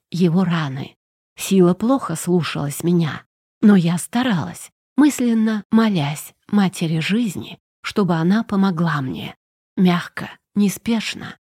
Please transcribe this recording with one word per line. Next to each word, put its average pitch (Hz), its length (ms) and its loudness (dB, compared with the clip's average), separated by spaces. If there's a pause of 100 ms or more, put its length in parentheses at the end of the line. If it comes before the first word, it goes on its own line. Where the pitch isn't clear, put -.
его 175 340 2
раны. 147 520 -4 (420)
Сила 185 360 4
плохо 226 420 -2
слушалась 156 680 -2
меня, 170 400 0 (380)
но 208 140 8
я 175 220 2
старалась, 220 760 -4 (260)
мысленно 226 720 2
молясь 190 640 0 (140)
Матери 175 520 0
Жизни, 185 600 -4 (220)
чтобы 180 340 -2
она 180 280 2
помогла 175 580 0
мне. - 340 -8 (400)
Мягко, 175 560 0 (240)
неспешно - 840 -4 (120)